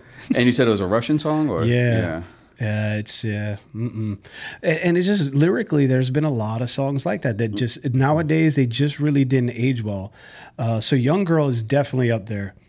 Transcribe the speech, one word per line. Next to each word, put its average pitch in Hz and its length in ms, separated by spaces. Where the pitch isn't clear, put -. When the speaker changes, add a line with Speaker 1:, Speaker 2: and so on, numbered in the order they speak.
Speaker 1:
And 123 100
you 123 60
said 120 160
it 113 40
was 101 100
a 95 40
Russian 120 320
song? 156 320
Or? 90 160
Speaker 2:
Yeah. 117 80
Speaker 1:
Yeah. 85 240
Speaker 2:
Yeah, 107 360
it's, - 280
yeah. 104 320
Mm-mm. 107 440
A-, 170 240
and 170 120
it's 180 100
just 180 260
lyrically, 160 540
there's 127 240
been 151 120
a 156 80
lot 113 300
of 123 80
songs 139 360
like 196 180
that 117 160
that 113 140
Speaker 1:
Mm. 101 40
Speaker 2:
just, 120 360
nowadays, 156 640
they 135 120
just 143 320
really 143 260
didn't 123 300
age 120 280
well. 101 300
Uh, 117 220
so 143 160
Young 143 300
Girl 156 240
is 120 140
definitely 131 480
up 107 160
there 101 260